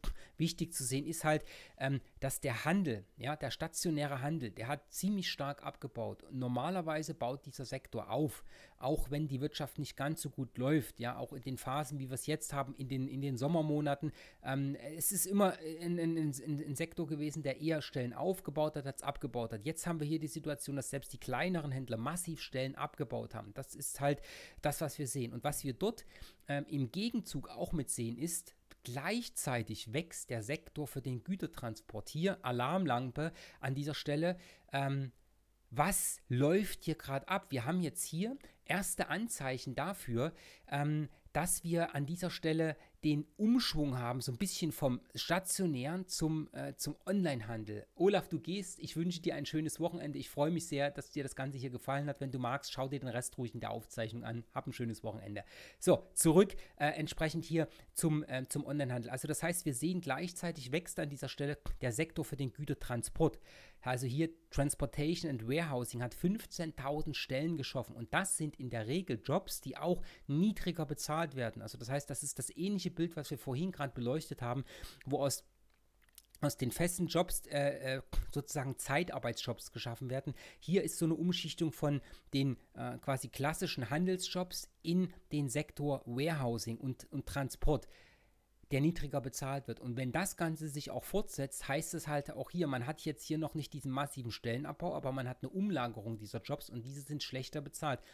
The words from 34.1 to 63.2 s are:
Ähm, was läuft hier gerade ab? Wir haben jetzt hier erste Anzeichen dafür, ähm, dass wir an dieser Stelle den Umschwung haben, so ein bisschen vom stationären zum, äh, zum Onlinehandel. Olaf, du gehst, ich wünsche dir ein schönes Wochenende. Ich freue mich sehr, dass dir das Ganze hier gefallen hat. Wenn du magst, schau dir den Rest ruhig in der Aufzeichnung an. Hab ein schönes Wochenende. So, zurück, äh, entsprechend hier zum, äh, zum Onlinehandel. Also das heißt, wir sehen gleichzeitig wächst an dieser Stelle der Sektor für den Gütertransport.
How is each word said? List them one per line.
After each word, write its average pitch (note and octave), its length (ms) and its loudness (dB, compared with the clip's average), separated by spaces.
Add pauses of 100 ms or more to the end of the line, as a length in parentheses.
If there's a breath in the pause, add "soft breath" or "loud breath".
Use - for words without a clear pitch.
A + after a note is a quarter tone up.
Ähm, C#3 400 0 (580)
was D3+ 580 4
läuft D3+ 560 6
hier D#3 120 2
gerade C3+ 320 -4
ab? - 220 0
Wir A#2+ 160 0
haben F3+ 160 2
jetzt - 220 -2
hier G#3 320 -2 (280 loud breath)
erste - 440 0
Anzeichen C#3 640 -2
dafür, C#3+ 600 0 (360 loud breath)
ähm, D3 380 2 (240 loud breath)
dass - 320 0
wir E3+ 300 2
an C#3+ 100 0
dieser E3+ 260 -2
Stelle D#3+ 460 2 (280 loud breath)
den D3+ 200 6 (120)
Umschwung G#3 600 6
haben, B2 240 0
so C3 120 -2
ein A#2+ 60 -4
bisschen F3 340 2
vom B2+ 280 4 (140)
stationären F3 920 2
zum, D#3 440 0
äh, C3+ 220 -6
zum - 220 -4 (100)
Onlinehandel. A2+ 880 0
Olaf, F#3 340 6
du D#3 120 -2
gehst, G3 400 -4
ich - 160 -6
wünsche E3+ 240 2
dir D3 160 0
ein D3 100 -4
schönes D#3 320 0
Wochenende. D3 400 -2
Ich C3 100 -6
freue D3 220 4
mich E3+ 160 2
sehr, C#3+ 240 2
dass C#3+ 200 -10
dir D3 120 -2
das C3+ 140 -4
Ganze C3+ 220 -4
hier C3 120 -4
gefallen C#3 380 -2
hat. C#3 120 -2
Wenn C3+ 120 -4
du C3 60 -2
magst, B2+ 340 -2
schau C3+ 160 0
dir C#3 100 -2
den B2+ 100 -4
Rest A#2+ 300 -2
ruhig B2 160 -2
in - 60 -4
der A2+ 100 -2
Aufzeichnung A2+ 540 -4
an. A#2 280 -4
Hab C3+ 140 -4
ein C3+ 60 -4
schönes A2+ 320 -2
Wochenende. G#2 400 -6 (340 loud breath)
So, - 360 6
zurück, F3 420 8 (200 loud breath)
äh, D3 100 2
entsprechend D#3 580 0
hier D#3+ 240 2 (260 loud breath)
zum, D3+ 300 4
äh, C3 240 -2
zum - 180 -2
Onlinehandel. B2 440 0
Also C3 180 -4
das D3+ 140 -2
heißt, F3 220 0
wir D3 100 0
sehen F3 260 0
gleichzeitig D#3+ 720 -4
wächst F3 260 -2
an D#3 100 0
dieser C#3 200 -6
Stelle C#3+ 280 -2 (240)
der B2 120 2
Sektor D3+ 320 0
für - 120 -6
den C3 160 0
Gütertransport. C#3 880 0 (420 loud breath)